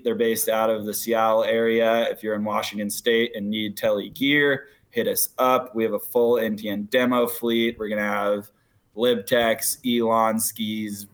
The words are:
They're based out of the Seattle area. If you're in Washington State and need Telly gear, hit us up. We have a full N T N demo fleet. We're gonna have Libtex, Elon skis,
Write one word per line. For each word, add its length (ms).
They're 100
based 340
out 220
of 160
the 80
Seattle 480
area. 680
If 140
you're 140
in 80
Washington 440
State 460
and 160
need 260
Telly 340
gear, 580
hit 180
us 300
up. 360
We 80
have 100
a 60
full 400
N 180
T 120
N 160
demo 420
fleet. 540
We're 80
gonna 140
have 460
Libtex, 880
Elon 540
skis, 760